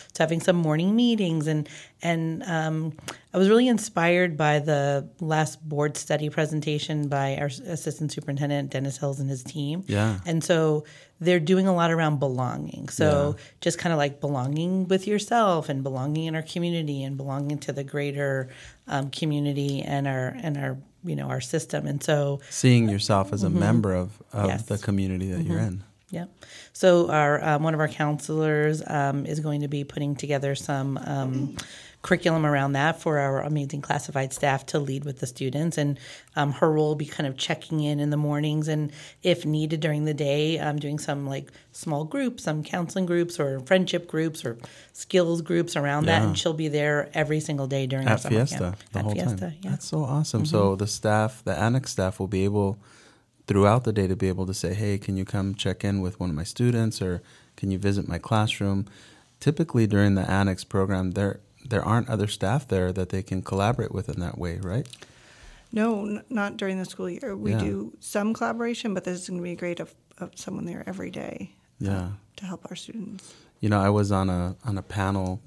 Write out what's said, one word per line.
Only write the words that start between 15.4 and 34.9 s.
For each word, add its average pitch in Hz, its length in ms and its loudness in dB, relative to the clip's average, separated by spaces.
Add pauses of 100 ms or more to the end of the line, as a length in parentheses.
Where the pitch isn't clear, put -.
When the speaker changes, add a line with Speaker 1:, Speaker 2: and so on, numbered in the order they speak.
Speaker 1:
and 135 160 -2
belonging 139 420 -2
in 160 100 -2
our 160 60 -2
community 160 640 -2
and 135 140 -6
belonging 139 420 -4
to - 140 -6
the 139 100 -4
greater, 139 640 -2 (400)
um, 139 220 -2
community 143 720 -2
and 139 260 -2
our, 131 340 -2
and 147 160 -4
our, 135 200 -4 (260)
you 160 140 -4
know, 139 100 -4
our 131 140 -4
system. 151 440 -4
And 143 160 -2
so 143 380 0 (100)
Speaker 2:
Seeing 120 380 6
yourself 101 460 2
as 101 100 -2
a 95 40 2
Speaker 1:
Mm-hmm. 92 120 4
Speaker 2:
member 104 340 4
of, 92 280 -2 (100)
of 104 160 0
Speaker 1:
Yes. 113 160 0
Speaker 2:
the 104 140 -2
community 95 540 0
that 87 120 -2
you're 165 140 0
Speaker 1:
Mm-hmm. 110 100 2
Speaker 2:
in. 95 160 -6 (280)
Speaker 1:
Yep. 175 180 -8 (420)
So 175 380 6
our, 147 340 4
um, 156 200 2
one 160 100 2
of 151 80 0
our 151 80 2
counselors, 151 960 0
um, 143 380 0
is 151 160 -4
going 147 200 -2
to 147 60 -4
be 143 160 -4
putting 143 320 -4
together 139 400 -2
some, 139 480 -2
um, 139 520 -2 (480)
curriculum 165 420 2
around 139 280 2
that 156 280 2
for 151 160 2
our 135 240 2
amazing 143 400 -2
classified 143 500 -2
staff 135 360 0
to 156 100 -2
lead 139 260 -2